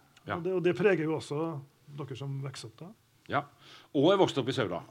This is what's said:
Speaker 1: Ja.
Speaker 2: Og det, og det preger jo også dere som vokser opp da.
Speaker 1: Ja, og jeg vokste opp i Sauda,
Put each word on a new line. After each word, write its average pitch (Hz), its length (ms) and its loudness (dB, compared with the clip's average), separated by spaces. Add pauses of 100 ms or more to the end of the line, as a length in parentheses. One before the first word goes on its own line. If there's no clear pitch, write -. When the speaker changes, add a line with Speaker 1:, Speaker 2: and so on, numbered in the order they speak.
(260)
Speaker 1:
Ja. 190 100 -4
Speaker 2:
Og 175 60 -6
det, 180 100 -2
og 180 100 0
det 175 140 4
preger 175 280 4
jo 156 140 -2
også 147 420 -4 (380)
dere 135 180 -10
som 139 240 -8
vokser 135 260 -12
opp 107 120 -20
da. 160 80 -16 (420)
Speaker 1:
Ja, 139 160 -2 (500)
og 151 160 6
jeg 196 80 6
vokste 143 220 4
opp 120 80 -2
i 135 40 0
Sauda, 90 280 -2 (100)